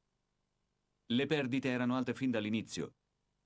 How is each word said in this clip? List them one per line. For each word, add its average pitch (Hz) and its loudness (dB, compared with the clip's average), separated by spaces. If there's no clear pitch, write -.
Le 127 2
perdite 135 0
erano 123 2
alte 127 -2
fin 131 -2
dall'inizio 107 -2